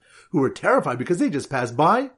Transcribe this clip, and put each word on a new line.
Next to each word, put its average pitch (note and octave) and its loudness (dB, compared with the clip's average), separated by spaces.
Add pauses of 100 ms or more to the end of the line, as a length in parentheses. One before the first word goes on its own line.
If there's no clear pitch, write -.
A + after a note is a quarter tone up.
(320)
who D#3+ 0
were C3 2
terrified E3 0
because E3 -2
they C#4+ 0
just C#3+ -6
passed B2 -4
by G#3 2